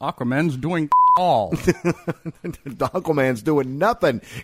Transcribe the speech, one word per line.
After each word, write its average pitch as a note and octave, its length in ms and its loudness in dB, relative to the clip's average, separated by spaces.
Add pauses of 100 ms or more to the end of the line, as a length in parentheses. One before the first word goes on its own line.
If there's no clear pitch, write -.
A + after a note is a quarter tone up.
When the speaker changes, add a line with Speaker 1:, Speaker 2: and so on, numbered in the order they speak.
Speaker 1:
Aquaman's C#3 560 -2
doing D#3 320 -4 (260)
all. C3+ 340 2
<laughs> D#3 120 -2
Speaker 2:
The - 1300 -4
Aquaman's C#3 500 0
doing C#3 360 0
nothing E3+ 420 0 (240)